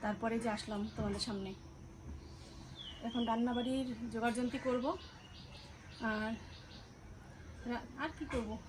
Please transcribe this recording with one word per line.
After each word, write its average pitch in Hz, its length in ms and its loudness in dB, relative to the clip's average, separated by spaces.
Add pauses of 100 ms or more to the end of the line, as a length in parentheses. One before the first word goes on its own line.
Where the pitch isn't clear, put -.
তারপরে 220 400 4
যে 233 120 4
আসলাম 208 240 0 (160)
তোমাদের 202 300 2
সামনে। 196 240 0 (1600)
এখন 233 220 4
রান্নাবাড়ির 247 580 6 (240)
জোগাড়যন্ত্রী 240 540 4
করবো, 254 240 4 (1200)
আর 214 220 2 (1400)
রা-, 233 160 0 (160)
আর 311 140 2
কি 320 160 -2
করব 226 180 2 (180)